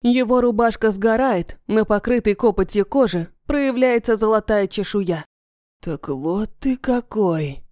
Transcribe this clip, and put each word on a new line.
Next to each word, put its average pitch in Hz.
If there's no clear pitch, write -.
Его 247
рубашка 226
сгорает, 220
на 214
покрытой 214
копотью 202
коже 180
проявляется 254
золотая 214
чешуя. 185
Так 160
вот 165
ты 262
какой 180